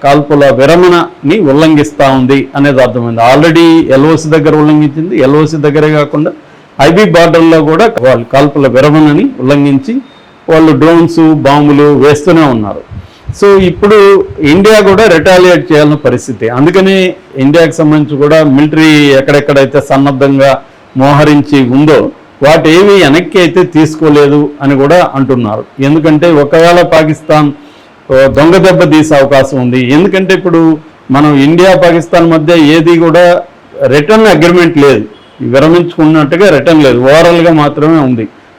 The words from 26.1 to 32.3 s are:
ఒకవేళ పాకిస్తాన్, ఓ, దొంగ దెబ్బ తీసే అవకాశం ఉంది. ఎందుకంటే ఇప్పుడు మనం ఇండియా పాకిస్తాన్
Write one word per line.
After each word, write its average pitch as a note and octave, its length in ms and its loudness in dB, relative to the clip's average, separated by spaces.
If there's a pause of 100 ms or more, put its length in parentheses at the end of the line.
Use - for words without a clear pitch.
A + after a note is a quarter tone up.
ఒకవేళ E3 500 2
పాకిస్తాన్, D#3 680 -2 (600)
ఓ, C3+ 140 2
దొంగ D3 300 2
దెబ్బ F3+ 360 2
తీసే D#3 240 0
అవకాశం C3+ 440 0
ఉంది. B2 320 -2
ఎందుకంటే F#3+ 420 0
ఇప్పుడు E3 440 0 (320)
మనం D3 240 0
ఇండియా F3 420 2
పాకిస్తాన్ E3+ 540 0